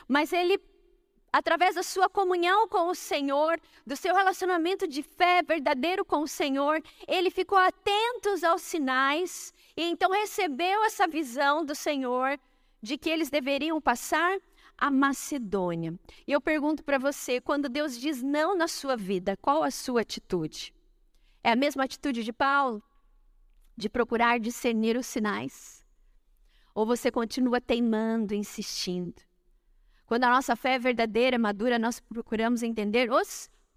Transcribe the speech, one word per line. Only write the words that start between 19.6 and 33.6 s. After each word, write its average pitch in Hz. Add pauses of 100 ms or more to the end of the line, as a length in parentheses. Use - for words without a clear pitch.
a 277
sua 240
atitude? - (680)
É 233
a 233
mesma 269
atitude 254
de 226
Paulo? 269 (920)
De 202
procurar 233
discernir 226
os 254
sinais? 214 (880)
Ou 214
você 240
continua 240
teimando, 226
insistindo? 185 (840)
Quando -
a 247
nossa 254
fé 262
é 254
verdadeira, 233
madura, 226
nós 226
procuramos 226
entender 220
os - (280)